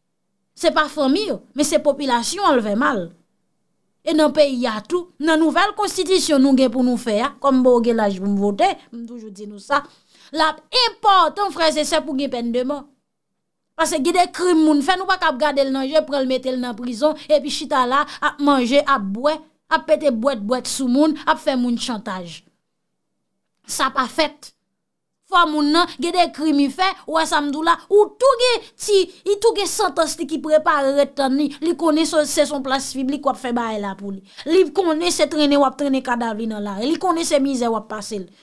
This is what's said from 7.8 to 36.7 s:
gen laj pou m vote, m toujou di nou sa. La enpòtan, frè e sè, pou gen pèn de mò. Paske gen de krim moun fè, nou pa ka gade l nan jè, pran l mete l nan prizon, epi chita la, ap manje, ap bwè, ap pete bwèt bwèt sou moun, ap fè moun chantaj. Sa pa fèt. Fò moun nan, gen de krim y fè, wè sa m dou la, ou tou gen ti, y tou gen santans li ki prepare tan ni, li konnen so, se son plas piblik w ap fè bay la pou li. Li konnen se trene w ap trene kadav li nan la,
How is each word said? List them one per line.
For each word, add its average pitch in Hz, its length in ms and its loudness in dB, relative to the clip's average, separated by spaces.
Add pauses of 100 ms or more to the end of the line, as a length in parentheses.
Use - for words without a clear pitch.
gen 226 160 0
laj 202 180 0
pou 196 120 -4
m 202 100 0
vote, 208 260 2 (240)
m 233 160 -16
toujou 220 240 -16
di 202 160 -16
nou 202 160 -16
sa. 285 220 -2 (500)
La 311 140 2 (380)
enpòtan, 392 680 2
frè 320 160 2
e 302 160 0
sè, 311 160 0
pou 277 160 -6
gen 277 140 -4
pèn 233 220 -4
de 247 120 -2
mò. 285 140 -6 (1000)
Paske 320 240 0
gen 339 160 0
de 349 60 6 (100)
krim 349 320 2
moun 294 160 4
fè, 370 160 0
nou 370 80 -6
pa 370 160 0
ka 320 160 2
gade 285 240 0
l 269 80 -2
nan 269 160 -2
jè, 311 220 2
pran 269 160 -2
l - 60 -2
mete 254 200 -4
l 254 100 -4
nan 247 180 -6
prizon, 247 360 -2 (160)
epi 294 240 2
chita 277 320 0
la, 269 160 2 (160)
ap 285 240 -4
manje, 277 400 4
ap 269 320 0
bwè, 285 220 0 (340)
ap 311 160 0
pete 302 240 2
bwèt 233 400 -2
bwèt 247 160 -4
sou 254 240 -2
moun, 302 320 4
ap - 160 0
fè 277 160 -2
moun 247 240 -2
chantaj. 185 600 -10 (1300)
Sa 262 240 -2
pa 262 160 -2
fèt. - 400 -4 (840)
Fò 349 160 6
moun 302 240 0
nan, 339 240 2
gen 339 160 -4
de 349 140 2 (100)
krim 294 240 0
y 277 80 2
fè, 370 220 -2 (180)
wè 320 200 0
sa 302 120 0
m 285 140 -2
dou 311 100 -4
la, 339 80 4 (160)
ou 415 220 6 (100)
tou 508 220 4
gen 480 240 2 (100)
ti, 403 220 2 (260)
y 403 160 0
tou 427 160 2
gen 392 140 -2
santans 330 500 -2
li 311 80 -6
ki 311 160 -6
prepare 294 640 2 (100)
tan 269 220 0
ni, 285 100 0 (160)
li 339 160 2
konnen 320 280 2
so, 320 200 0
se 294 200 0
son 294 160 -6
plas 269 280 -4
piblik 269 320 -4
w 262 80 2
ap - 80 -12
fè 240 160 -4
bay 226 240 -4
la 196 160 -6
pou 202 160 -10
li. 190 80 -12 (240)
Li 349 220 4 (100)
konnen 339 320 0
se 330 240 0
trene 294 240 2
w 285 80 4
ap 262 160 -2
trene 269 240 0
kadav 233 320 -4
li 226 140 -6
nan 214 160 -8
la, 202 160 -8